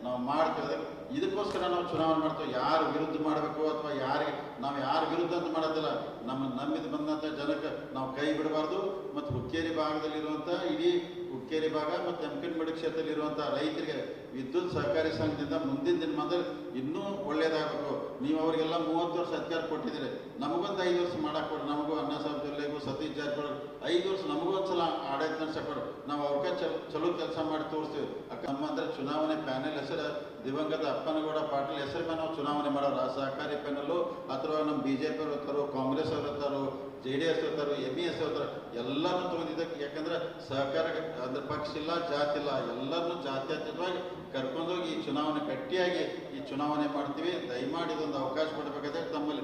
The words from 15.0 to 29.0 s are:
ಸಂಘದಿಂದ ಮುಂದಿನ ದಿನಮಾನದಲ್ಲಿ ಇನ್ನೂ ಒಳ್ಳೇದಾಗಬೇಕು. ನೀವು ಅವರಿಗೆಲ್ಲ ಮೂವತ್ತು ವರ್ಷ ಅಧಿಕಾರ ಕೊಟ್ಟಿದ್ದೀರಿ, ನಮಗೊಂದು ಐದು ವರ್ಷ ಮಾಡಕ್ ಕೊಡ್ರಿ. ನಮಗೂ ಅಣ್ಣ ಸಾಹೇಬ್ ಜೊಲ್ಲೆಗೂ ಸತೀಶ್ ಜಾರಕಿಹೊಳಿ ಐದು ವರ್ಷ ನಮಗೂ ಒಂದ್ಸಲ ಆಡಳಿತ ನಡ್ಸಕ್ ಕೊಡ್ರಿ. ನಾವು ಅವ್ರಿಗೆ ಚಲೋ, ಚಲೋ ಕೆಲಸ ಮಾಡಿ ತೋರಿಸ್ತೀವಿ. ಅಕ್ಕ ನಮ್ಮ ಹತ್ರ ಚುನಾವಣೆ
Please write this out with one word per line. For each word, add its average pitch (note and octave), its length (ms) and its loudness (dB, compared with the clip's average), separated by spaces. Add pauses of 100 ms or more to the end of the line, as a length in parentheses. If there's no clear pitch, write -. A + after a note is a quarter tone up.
ಸಂಘದಿಂದ D3+ 360 0
ಮುಂದಿನ D3+ 480 2
ದಿನಮಾನದಲ್ಲಿ D3+ 800 0
ಇನ್ನೂ F#3+ 440 -2
ಒಳ್ಳೇದಾಗಬೇಕು. D3+ 1000 0
ನೀವು D#3 160 4
ಅವರಿಗೆಲ್ಲ D#3+ 380 4
ಮೂವತ್ತು E3 420 2
ವರ್ಷ D#3+ 220 0
ಅಧಿಕಾರ E3 200 0
ಕೊಟ್ಟಿದ್ದೀರಿ, C#3 760 -4
ನಮಗೊಂದು F#3 440 0
ಐದು F3 200 4
ವರ್ಷ E3+ 180 0
ಮಾಡಕ್ D3+ 280 0
ಕೊಡ್ರಿ. C#3 180 -2
ನಮಗೂ D3+ 320 0
ಅಣ್ಣ C#3 100 0
ಸಾಹೇಬ್ C#3+ 360 -2
ಜೊಲ್ಲೆಗೂ D3 340 -2
ಸತೀಶ್ C3+ 360 -4
ಜಾರಕಿಹೊಳಿ C#3+ 380 -2 (420)
ಐದು F#3+ 160 4
ವರ್ಷ - 120 0
ನಮಗೂ D#3+ 280 0
ಒಂದ್ಸಲ F#3 300 2
ಆಡಳಿತ D#3 600 0
ನಡ್ಸಕ್ D#3 240 -2
ಕೊಡ್ರಿ. C3+ 420 -6
ನಾವು C#3+ 200 0
ಅವ್ರಿಗೆ C#3+ 320 2
ಚಲೋ, D#3 180 0 (140)
ಚಲೋ E3 220 2
ಕೆಲಸ D#3+ 240 -2
ಮಾಡಿ D#3 340 0
ತೋರಿಸ್ತೀವಿ. - 600 -4
ಅಕ್ಕ - 180 -6
ನಮ್ಮ C#3 160 0
ಹತ್ರ E3 180 0
ಚುನಾವಣೆ D3+ 600 0